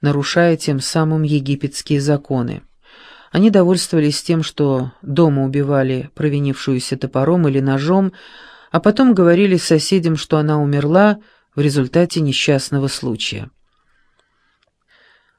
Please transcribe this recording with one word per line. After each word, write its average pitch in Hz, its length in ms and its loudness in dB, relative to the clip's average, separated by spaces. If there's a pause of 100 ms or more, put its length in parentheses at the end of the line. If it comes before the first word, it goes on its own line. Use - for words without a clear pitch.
нарушая 151 560 0
тем 143 220 -4
самым 156 420 -2
египетские 143 800 -2
законы. 135 640 -4 (680)
Они 202 200 4
довольствовались 175 720 0
тем, 165 180 -2
что 135 520 -4 (100)
дома 143 400 2
убивали 135 720 -2
провинившуюся 139 840 -2
топором 143 500 0
или 139 120 0
ножом, 151 540 0 (580)
а 165 80 0
потом 220 340 4
говорили 180 440 4
соседям, 165 580 0
что 156 220 -4
она 151 220 0
умерла 151 600 2 (340)
в 143 80 -4
результате 147 600 0
несчастного 139 640 -2
случая. 113 640 -8 (1900)